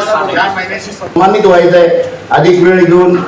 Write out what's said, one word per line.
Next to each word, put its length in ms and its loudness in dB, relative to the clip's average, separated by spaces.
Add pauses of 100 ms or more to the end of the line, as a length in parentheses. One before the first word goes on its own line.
(920)
सन्मानित 540 -2
व्हायचं 320 4
आहे. 100 4 (440)
अधिक 320 2
वेळ 220 2
घेऊन 420 2